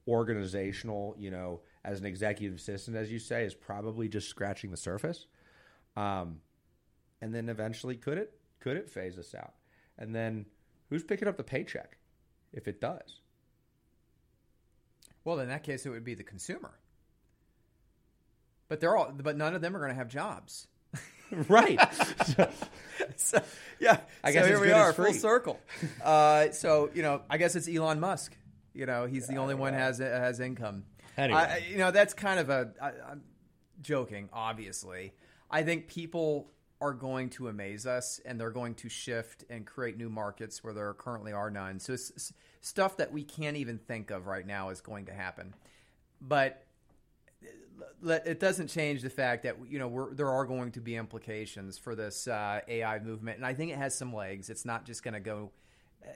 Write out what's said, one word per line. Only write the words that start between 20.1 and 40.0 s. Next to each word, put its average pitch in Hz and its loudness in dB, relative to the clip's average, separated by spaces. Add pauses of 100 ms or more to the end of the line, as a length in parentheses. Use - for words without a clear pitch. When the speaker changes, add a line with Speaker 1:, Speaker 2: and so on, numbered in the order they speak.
Speaker 2:
<laughs> - -6 (500)
Speaker 1:
Right. 226 10 (460)
So - 6 (320)
Speaker 2:
<laughs> - -6
So, - 2 (380)
yeah. 233 8 (220)
Speaker 1:
I 147 4
Speaker 2:
So - 4
Speaker 1:
guess 170 10
Speaker 2:
here 202 10
Speaker 1:
it's 202 6
Speaker 2:
we 202 8
Speaker 1:
good 208 10
Speaker 2:
are, 208 12
Speaker 1:
it's 156 4
Speaker 2:
full 180 6
Speaker 1:
free. 208 6
Speaker 2:
circle. 226 2 (220)
Speaker 1:
<laughs> - -6
Speaker 2:
Uh, 151 8
so, 151 4
you 170 0
know, 143 2
I 147 2
guess 170 4
it's 165 -2
Elon 160 2
Musk. 180 -2 (380)
You 135 -6
know, 123 0
he's 131 -4
the 135 -2
Speaker 1:
Yeah, 135 -2
Speaker 2:
only 135 0
one 135 0
Speaker 1:
yeah. 135 0
Speaker 2:
has, 131 0
has 123 0
income. 117 -6 (340)
Speaker 1:
Anyway. 139 4
Speaker 2:
I, 165 8
I, 160 0 (120)
you 196 -4
know, 185 6
that's 202 8
kind 196 0
of 151 2
a, 127 2 (100)
I, 139 -2 (240)
I'm 143 -14 (600)
joking, 117 -2
obviously. 101 -6 (360)
I 156 2
think 160 -2
people 160 -2 (300)
are 143 -2
going 131 -4
to 123 -10
amaze 104 -8
us, 123 -4
and 123 -8
they're 113 -4
going 117 -6
to 117 -12
shift 117 -8
and 113 -12
create 117 -8
new 117 -8